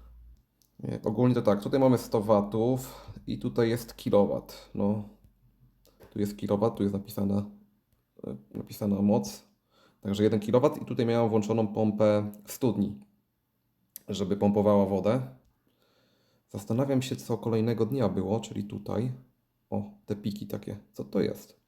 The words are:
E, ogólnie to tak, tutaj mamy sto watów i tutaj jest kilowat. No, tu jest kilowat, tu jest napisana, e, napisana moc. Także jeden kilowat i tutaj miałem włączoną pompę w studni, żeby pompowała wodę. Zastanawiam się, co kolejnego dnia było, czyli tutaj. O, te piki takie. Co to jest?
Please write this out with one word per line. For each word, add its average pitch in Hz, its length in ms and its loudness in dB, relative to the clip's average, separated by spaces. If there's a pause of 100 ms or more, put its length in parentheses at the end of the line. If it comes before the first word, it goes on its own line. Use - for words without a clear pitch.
(840)
E, - 200 -6
ogólnie 120 320 2
to 120 60 2
tak, 101 200 2
tutaj - 180 0
mamy 131 180 6
sto - 240 -2
watów 113 880 0 (160)
i - 120 -4
tutaj 117 300 0
jest - 260 -4
kilowat. - 800 0
No, 101 280 0 (1120)
tu 104 40 -4
jest 101 180 -2
kilowat, 104 380 0
tu 101 80 0
jest 101 100 2
napisana, 104 520 -2 (840)
e, - 80 -8 (180)
napisana 101 480 -4
moc. - 440 2 (560)
Także 104 220 0
jeden 107 160 4
kilowat 123 420 2
i - 40 -12
tutaj 123 200 -2
miałem 117 240 2
włączoną 110 380 2
pompę 104 640 2 (120)
w - 80 -16
studni, 104 480 -2 (1080)
żeby 98 300 -2
pompowała 101 480 4
wodę. 101 360 0 (1300)
Zastanawiam 127 520 0
się, - 140 -4
co - 220 -4
kolejnego 110 480 0
dnia 117 240 0
było, 95 300 -2
czyli 104 240 -8
tutaj. 101 480 -6 (580)
O, 101 220 -6 (140)
te 104 100 -6
piki 104 320 -8
takie. 104 300 -10 (160)
Co - 100 -10
to - 180 -2
jest? - 460 -6